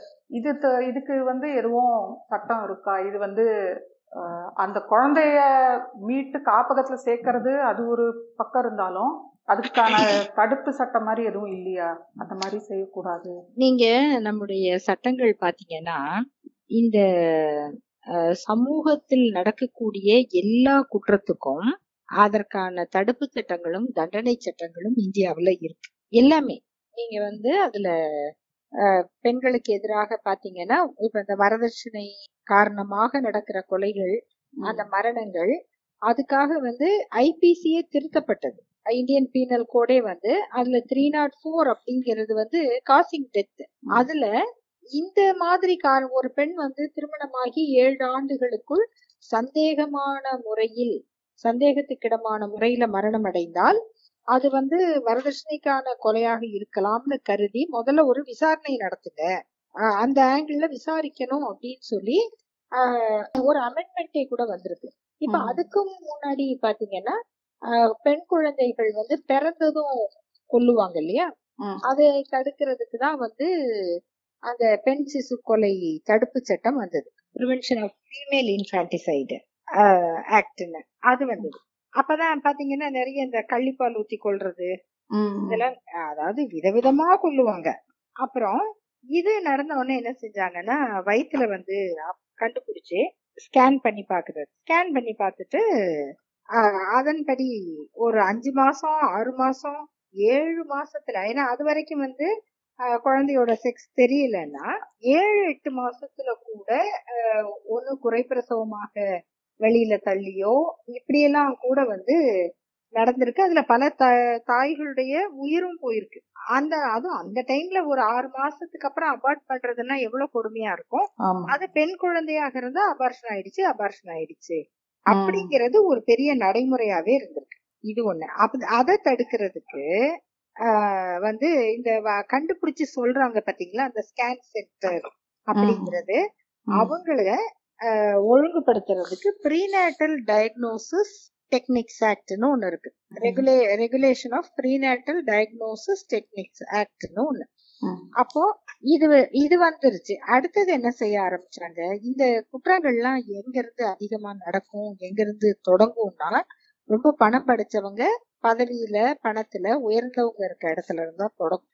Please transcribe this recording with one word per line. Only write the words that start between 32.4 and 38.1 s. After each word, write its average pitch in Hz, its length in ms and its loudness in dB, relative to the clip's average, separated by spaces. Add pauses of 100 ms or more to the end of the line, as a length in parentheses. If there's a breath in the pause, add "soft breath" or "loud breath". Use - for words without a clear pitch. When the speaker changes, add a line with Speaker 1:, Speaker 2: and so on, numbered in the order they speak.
Speaker 2:
காரணமாக 208 760 2
நடக்கிற 208 500 -4
கொலைகள், 196 500 -2 (300)
Speaker 1:
ம். 226 140 -12
Speaker 2:
அந்த 214 220 -4
மரணங்கள், 208 840 -2 (340)
அதுக்காக 269 460 0
வந்து 294 600 -2
ஐ 285 300 2
பி 349 140 8
சி 339 160 -2
யே 330 220 0
திருத்தப்பட்டது. 285 680 -2 (320)